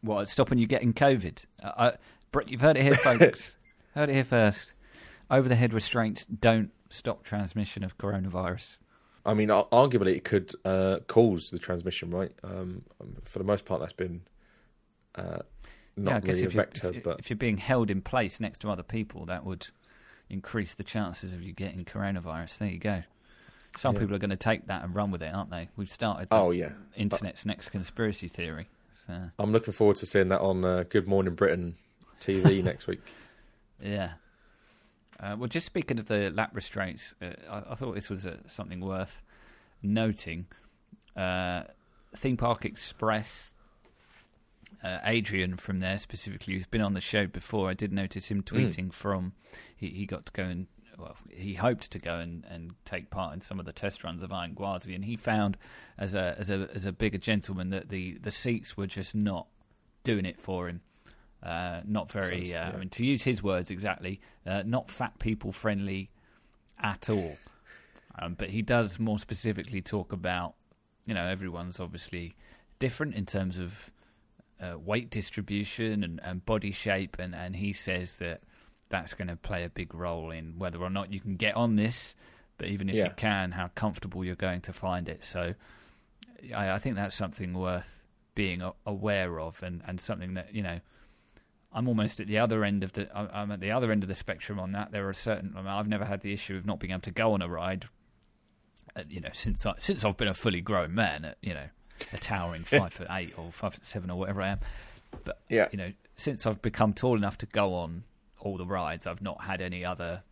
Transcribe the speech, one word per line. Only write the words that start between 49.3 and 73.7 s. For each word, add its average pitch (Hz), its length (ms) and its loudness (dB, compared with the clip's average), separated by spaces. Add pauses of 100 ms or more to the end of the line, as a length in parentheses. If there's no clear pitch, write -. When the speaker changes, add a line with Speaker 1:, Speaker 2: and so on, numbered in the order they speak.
Speaker 1:
he, 98 120 -8
he 92 180 -6
got - 200 -8
to - 60 -14
go 98 120 -4
and, 90 220 -4 (320)
well, 80 180 -14 (140)
he 95 240 -8
hoped 110 360 0
to 101 80 -8
go 85 200 -4
and, 85 300 -8
and 85 240 -12 (120)
take - 260 -8
part 90 240 -4
in 90 60 -8
some 98 200 -8
of 85 60 -8
the 82 60 -12
test - 320 -6
runs 85 180 -6
of 92 100 -8
Iron 87 220 -6
Gwazi, 92 400 -6
and 98 100 -6
he 113 120 -4
found, 107 400 2 (420)
as 98 160 -2
a, 92 240 0
as 101 120 -4
a, 98 240 0
as 98 120 -4
a 95 60 -2
bigger 101 260 0
gentleman, 92 520 0
that 95 180 -4
the, 92 300 -6
the 104 120 -6
seats - 460 -2
were 98 100 -4
just - 280 -8
not 104 320 0 (580)
doing 107 200 2
it 90 160 -6
for 90 280 -4
him. 87 120 -8 (640)
Uh, 85 440 -4
not 104 240 -2
very, 92 360 -2
Speaker 2:
Sounds, 87 60 -6
Speaker 1:
uh, 85 40 -4
Speaker 2:
yeah. 82 180 -4
Speaker 1:
I - 40 -8
mean, 92 100 -8
to 117 160 -2
use 135 180 2
his 127 200 0
words 92 280 0
exactly, 95 500 -4 (260)
uh, 98 180 -2
"not 117 260 -2
fat - 280 -8
people 107 340 -2
friendly 98 580 -2 (720)
at 101 280 -4
all." 87 320 0
Speaker 2:
<laughs> - 40 -20 (720)
Speaker 1:
Um, 87 140 -6
but 87 160 -6
he 110 140 -2
does 107 360 2
more 110 200 0
specifically 104 640 -4
talk 101 280 -4
about, 90 440 -4 (500)
you 110 80 -6
know, 87 140 0
everyone's 90 520 -6
obviously 85 560 -8 (440)
different 131 360 -2
in 98 120 -2
terms 92 320 -2
of, 92 340 -10 (640)